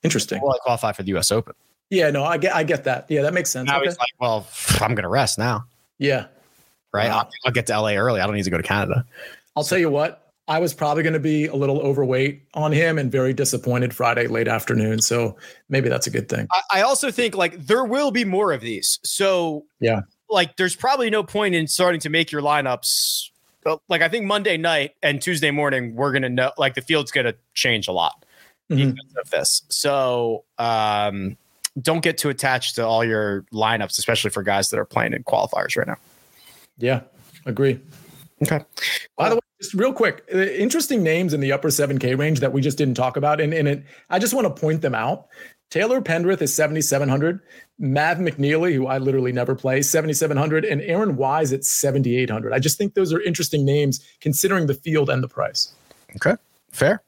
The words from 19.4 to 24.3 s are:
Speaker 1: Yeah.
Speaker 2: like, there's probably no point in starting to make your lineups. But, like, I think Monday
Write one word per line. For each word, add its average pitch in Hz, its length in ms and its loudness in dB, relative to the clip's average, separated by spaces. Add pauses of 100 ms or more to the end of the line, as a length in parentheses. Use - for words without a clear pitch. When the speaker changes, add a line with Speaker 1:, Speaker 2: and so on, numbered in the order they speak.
Speaker 1:
Yeah. 113 220 2 (260)
Speaker 2:
like, 180 280 2
there's 180 200 0
probably 254 340 0
no 214 140 0
point 202 300 0
in 160 120 2
starting 175 340 2
to 156 100 -6
make 165 220 2
your 147 100 -4
lineups. 143 880 0 (340)
But, 156 240 -2
like, 170 140 2
I 165 60 4
think 208 180 -2
Monday 202 300 0